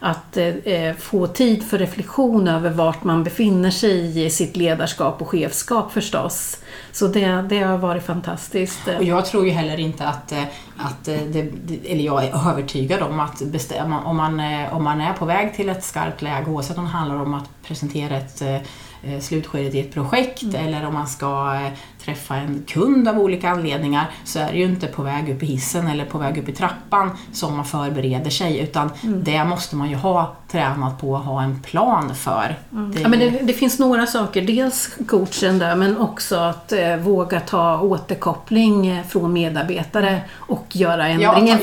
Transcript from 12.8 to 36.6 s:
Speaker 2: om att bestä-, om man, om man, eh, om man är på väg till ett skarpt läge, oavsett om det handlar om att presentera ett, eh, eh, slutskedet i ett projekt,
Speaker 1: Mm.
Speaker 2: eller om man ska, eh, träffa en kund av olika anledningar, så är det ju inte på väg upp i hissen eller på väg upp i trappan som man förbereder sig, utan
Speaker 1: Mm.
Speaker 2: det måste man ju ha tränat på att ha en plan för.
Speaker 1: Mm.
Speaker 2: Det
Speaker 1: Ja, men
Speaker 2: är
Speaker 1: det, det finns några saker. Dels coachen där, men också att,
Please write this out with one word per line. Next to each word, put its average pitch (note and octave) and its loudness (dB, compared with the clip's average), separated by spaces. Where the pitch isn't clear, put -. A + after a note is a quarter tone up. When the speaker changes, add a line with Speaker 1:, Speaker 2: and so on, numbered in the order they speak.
Speaker 2:
om D3+ -2
att C#3+ -4
bestä-, D#3 -4
om D#3+ -2
man, D3+ -2
om D#3+ -2
man, D#3 0
eh, D3+ -2
om D#3+ 0
man D3+ 0
är E3+ 0
på F#3 -4
väg G3 0
till G3 -2
ett F#3 -4
skarpt D#3+ -4
läge, D3 -4
oavsett D#3 -4
om F3 -4
det D#3+ -4
handlar D3 -2
om D3 -2
att C#3+ -8
presentera D3 -4
ett, - -8
eh, C3+ -2
eh, - -10
slutskedet C#3+ -4
i C3+ 0
ett - -6
projekt, B3 -2
Speaker 1:
Mm. E3+ -4
Speaker 2:
eller D3+ -4
om D3+ -4
man D3 -2
ska, C#3 -2
eh, C#3 -4
träffa D3 -6
en C#3+ -4
kund A#3 4
av G#3+ 2
olika F#3 2
anledningar, D3+ 0
så - -6
är D3+ -2
det E3+ -2
ju F3+ 4
inte F3+ 0
på C#3+ -4
väg C#3+ -2
upp C3 -4
i D#3 -2
hissen C#3+ 0
eller D3 0
på D3 -6
väg D3 -2
upp - -6
i C#3 -6
trappan G3 0
som D3+ -4
man C#3+ -2
förbereder C#3 -2
sig, D#3+ 0
utan D#3 -2
Speaker 1:
Mm. G3 0
Speaker 2:
det D3+ 2
måste F3 -2
man C#3+ -2
ju C#3 -4
ha E3 0
tränat C3+ 0
på C3+ -2
att C3+ -4
ha C3+ -2
en C3+ -2
plan E3 2
för. A#2 -2
Speaker 1:
Mm. G#3 -6
Speaker 2:
Det E3 -2
Speaker 1:
Ja, G#3 4
men A#3+ 6
Speaker 2:
är A#3+ 4
Speaker 1:
det, B3 0
det A#3+ 2
finns B3+ 2
några B3 4
saker. G#3 0
Dels B3 2
coachen F#3 2
där, E3+ 2
men G3 4
också - -2
att, E3+ -2